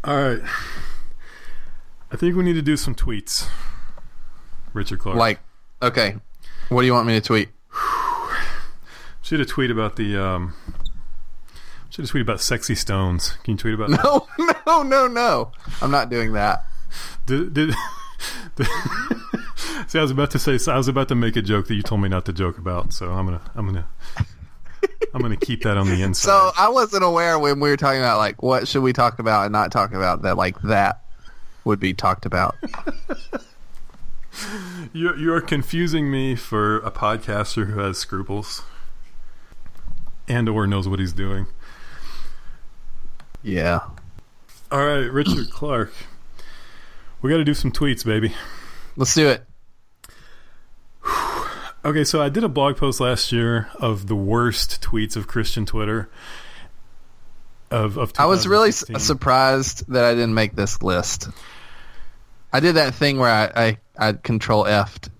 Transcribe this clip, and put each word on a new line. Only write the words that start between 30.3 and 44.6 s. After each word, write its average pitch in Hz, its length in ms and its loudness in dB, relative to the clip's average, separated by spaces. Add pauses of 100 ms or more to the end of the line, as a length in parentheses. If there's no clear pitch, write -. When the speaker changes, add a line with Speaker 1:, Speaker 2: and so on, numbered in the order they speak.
Speaker 2:
like, 92 280 0
that 101 380 2 (640)
would 104 160 2
be 95 140 0
talked 92 320 0
about. 92 360 0
<laughs> - 60 -8 (2250)
Speaker 1:
You're, 165 240 -2
you're 165 260 2
confusing 156 720 0
me 131 240 0
for 107 440 0
a 107 120 -6
podcaster 107 800 -2
who 104 80 -2
has 98 200 -2
scruples 98 640 -6 (1600)
and 117 220 2
or 107 160 2
knows 98 220 0
what 95 120 0
he's 92 140 -2
doing. 95 320 2 (2000)
Speaker 2:
Yeah. 87 380 0 (920)